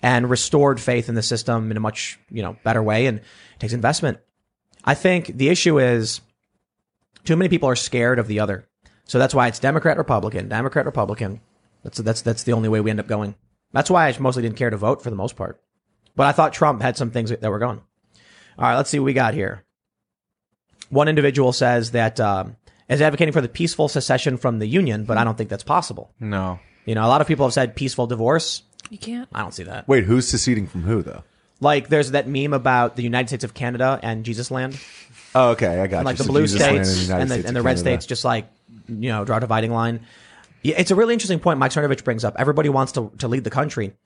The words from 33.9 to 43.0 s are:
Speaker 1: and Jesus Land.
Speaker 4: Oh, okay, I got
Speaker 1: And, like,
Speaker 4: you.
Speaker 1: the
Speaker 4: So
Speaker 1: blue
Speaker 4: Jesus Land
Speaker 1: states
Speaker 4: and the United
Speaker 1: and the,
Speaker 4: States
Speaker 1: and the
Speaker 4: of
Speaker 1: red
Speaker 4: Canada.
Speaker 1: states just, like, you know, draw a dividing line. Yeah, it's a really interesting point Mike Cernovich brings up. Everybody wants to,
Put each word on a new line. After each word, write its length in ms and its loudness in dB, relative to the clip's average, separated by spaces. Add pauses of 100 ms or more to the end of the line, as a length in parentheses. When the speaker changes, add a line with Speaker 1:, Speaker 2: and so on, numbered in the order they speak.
Speaker 1:
and 220 -4
Jesus 260 -8
Land. 280 -6 (560)
Speaker 4:
Oh, 180 6
okay, 280 0
I 60 0
got 120 -2
Speaker 1:
And, 60 0
like, 100 -2
Speaker 4:
you. 40 -8
Speaker 1:
the 60 0
Speaker 4:
So 60 -2
Speaker 1:
blue 120 4
Speaker 4:
Jesus 180 2
Land 260 4
Speaker 1:
states 40 2
Speaker 4:
and 80 2
the 60 0
United 180 0
Speaker 1:
and 80 0
the, 40 0
Speaker 4:
States 140 -4
Speaker 1:
and 80 -2
the 40 0
Speaker 4:
of 60 0
Speaker 1:
red 100 2
Speaker 4:
Canada. 40 -2 (100)
Speaker 1:
states 160 -2
just, 180 -6
like, 240 -2 (400)
you 200 -6
know, 160 -2
draw 140 0
a 20 0
dividing 320 0
line. 280 -2 (600)
Yeah, 160 0
it's 120 2
a 40 4
really 200 4
interesting 260 0
point 180 2
Mike 140 2
Cernovich 320 -2
brings 180 -2
up. 160 -2
Everybody 300 2
wants 240 0
to, 260 -4